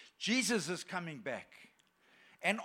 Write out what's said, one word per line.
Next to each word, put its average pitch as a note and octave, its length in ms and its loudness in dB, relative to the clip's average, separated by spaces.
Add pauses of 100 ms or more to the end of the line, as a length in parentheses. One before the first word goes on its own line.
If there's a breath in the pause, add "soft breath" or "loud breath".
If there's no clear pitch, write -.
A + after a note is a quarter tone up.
(180 loud breath)
"Jesus G#3 500 2
is F3 160 -2
coming E3+ 340 -6
back." A2+ 520 -8 (720 soft breath)
And G3+ 220 2